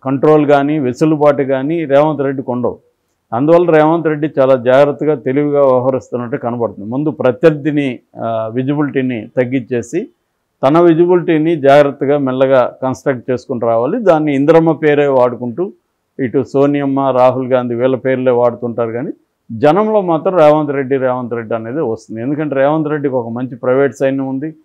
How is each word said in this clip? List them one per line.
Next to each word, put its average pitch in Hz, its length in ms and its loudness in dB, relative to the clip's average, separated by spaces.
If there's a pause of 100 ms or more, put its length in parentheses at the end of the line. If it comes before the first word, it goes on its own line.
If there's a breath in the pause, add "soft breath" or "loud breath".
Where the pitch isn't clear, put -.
కంట్రోల్ 147 480 2
కానీ 143 260 0
వెసులుబాటు 143 640 2
కానీ 139 420 -4
రేవంత్ 143 360 2
రెడ్డికి 135 340 -4
ఉండవు. 117 220 -4 (560)
అందువల్ల 165 440 4
రేవంత్ 156 340 2
రెడ్డి 151 160 -4 (120)
చాలా 135 160 4
జాగ్రత్తగా, 143 600 2
తెలివిగా 143 520 -2
వ్యవహరిస్తున్నట్టు 127 720 -2
కనబడుతుంది. 110 580 -6
ముందు 151 160 -2
ప్రత్యర్థిని, 143 880 0 (260)
ఆ, 110 280 -4
విజిబిలిటీని 131 760 -4 (100)
తగ్గించేసి 127 680 -4 (560)
తన 151 160 2
విజిబిలిటీని 170 760 2
జాగ్రత్తగా 143 600 2
మెల్లగా 131 560 0 (100)
కన్‌స్ట్రక్ట్ 131 480 -4
చేసుకుని 123 320 -6
రావాలి. 120 340 0 (120)
దాన్ని 151 260 2
ఇంద్రమ్మ 160 360 4
పేరే 147 360 2
వాడుకుంటూ 123 640 0 (480)
ఇటు 135 240 -2 (100)
సోనియమ్మ, 139 460 0 (200)
రాహుల్ 127 340 2
గాంధీ 123 220 -2
వీళ్ళ 131 200 0
పేర్లే 127 360 0
వాడుతుంటారు 120 600 -2
కానీ 135 200 -8 (400)
జనంలో 196 500 2
మాత్రం 175 360 -2
రేవంత్ 151 340 4
రెడ్డి, 135 260 -2
రేవంత్ 127 360 -4
రెడ్డి 117 220 -6
అనేది 117 260 -6
వస్తుంది. 113 400 -6
ఎందుకంటే 139 340 -4
రేవంత్ 147 320 0
రెడ్డికి 143 280 -4
ఒక 117 140 -4
మంచి 123 260 -8
ప్రైవేట్ 127 400 0
సైన్యం 135 380 -2
ఉంది 151 320 -8